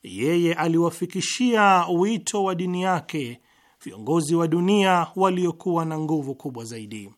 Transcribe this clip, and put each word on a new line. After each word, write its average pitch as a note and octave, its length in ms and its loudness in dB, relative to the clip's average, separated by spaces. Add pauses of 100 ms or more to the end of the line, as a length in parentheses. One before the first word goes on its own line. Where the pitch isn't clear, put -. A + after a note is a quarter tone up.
Yeye E3 520 0
aliwafikishia F3 1300 2
wito G3 560 0
wa F#3 100 0
dini F3+ 280 -4
yake D3+ 580 -4 (440)
viongozi C#3+ 500 -2
wa E3+ 140 2
dunia F3+ 580 2 (100)
waliokuwa F3+ 680 0
na D#3 140 -6
nguvu D3 360 -4
kubwa B2 300 -10
zaidi. G#2+ 540 -14